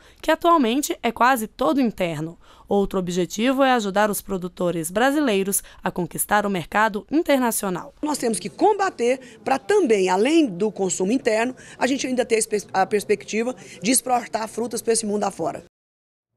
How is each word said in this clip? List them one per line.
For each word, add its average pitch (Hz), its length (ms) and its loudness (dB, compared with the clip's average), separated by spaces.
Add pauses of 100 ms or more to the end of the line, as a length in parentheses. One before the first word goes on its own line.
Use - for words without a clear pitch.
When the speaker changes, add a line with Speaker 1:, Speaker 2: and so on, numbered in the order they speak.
(220)
Speaker 1:
que - 100 2
atualmente 311 720 2
é 226 120 0
quase 233 340 2
todo 277 320 0
interno. 170 580 -2 (300)
Outro 196 320 0
objetivo 185 640 0
é 262 80 4
ajudar 208 380 2
os 196 100 -4
produtores 175 720 -4
brasileiros 214 720 0 (180)
a 185 80 -2
conquistar 180 560 -2
o 202 40 -2
mercado 202 600 -2
internacional. 240 920 0
Speaker 2:
Nós 294 160 -2
temos 226 220 -2
que 208 100 -10
combater 294 920 0
pra 262 160 0
também, 226 520 2
além 262 380 4
do 196 220 -2
consumo 185 440 -2
interno, 240 420 0 (240)
a - 80 2
gente 262 180 -2
ainda 254 200 -2
ter 226 100 -2
a 214 40 2
espe-, 208 340 -4
a 190 120 2
perspectiva 208 720 -2 (260)
de 202 100 0
exportar 240 580 -2
frutas 233 320 -6
pra 233 100 0
esse 226 140 0
mundo 208 180 -2
afora. 165 400 -4 (720)